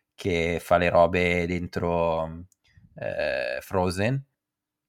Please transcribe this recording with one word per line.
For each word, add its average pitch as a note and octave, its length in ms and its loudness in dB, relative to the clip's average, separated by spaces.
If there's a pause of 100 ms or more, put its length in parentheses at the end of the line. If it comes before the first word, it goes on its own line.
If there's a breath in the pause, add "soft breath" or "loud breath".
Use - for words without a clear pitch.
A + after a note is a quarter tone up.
(160 soft breath)
che E2+ 460 -2
fa - 160 4
le F2 120 2
robe F2 580 4
dentro, E2+ 960 -2 (500 soft breath)
eh, B1+ 680 -4
Frozen, G2 600 0 (640)